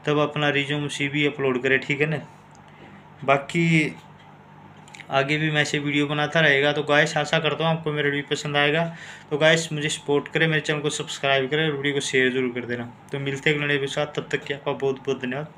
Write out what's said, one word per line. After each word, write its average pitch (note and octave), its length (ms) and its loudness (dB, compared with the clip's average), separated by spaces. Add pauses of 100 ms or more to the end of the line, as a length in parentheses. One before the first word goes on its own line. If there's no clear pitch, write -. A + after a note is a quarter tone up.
तब D3 120 2
अपना D3 320 2
resume, C#3+ 380 -2
सीवी C#3+ 380 -2
upload C3+ 380 0
करें, C3 160 4
ठीक C#3 220 -2
है D3+ 60 2
ना। D#3+ 140 -4 (1040)
बाकी D#3 720 2 (1160)
आगे C#3+ 260 0
भी D#3 140 0
मैं D3+ 100 2
ऐसे D3 180 0
वीडियो C#3+ 280 0
बनाता D3 320 0
रहेगा। D3 320 4
तो D3 120 -2
guys, D3+ 340 2
आशा D3+ 220 2
करता D3+ 280 0
हूँ D#3+ 100 2
आपको D#3+ 140 -4
मेरा D3 140 -2
वीडियो C#3+ 260 0
पसंद D3 260 -2
आएगा। D#3+ 380 2 (360)
तो D3 60 -2
guys, D#3+ 360 4
मुझे D3+ 160 -4
support C#3+ 380 -2
करें, D#3+ 200 2
मेरे D#3 140 2
channel D3+ 180 -2
को D3 100 -2
subscribe C3+ 600 -2
करें, D#3 220 0
वीडियो C#3 220 -2
को C#3+ 60 0
share C3 340 2
जरूर B2+ 200 0
कर B2 80 -6
देना। A#2+ 320 -8 (180)
तो C#3 80 -6
मिलते C#3 300 -2
हैं D3+ 80 2
अगले D3 100 -2
वीडियो C#3+ 200 0
के - 0 -
साथ, D3 180 -2
तब D3 260 -8
तक C#3 120 -4
के C#3+ 100 -8
आपका C#3+ 180 -4
बहुत C3+ 240 -2
बहुत C3+ 260 -4
धन्यवाद। C3 260 -6 (100)